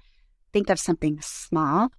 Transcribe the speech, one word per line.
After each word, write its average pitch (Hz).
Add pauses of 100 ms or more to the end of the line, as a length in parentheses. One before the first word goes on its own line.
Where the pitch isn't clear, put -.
(520)
think 202
of 190
something 151
small 160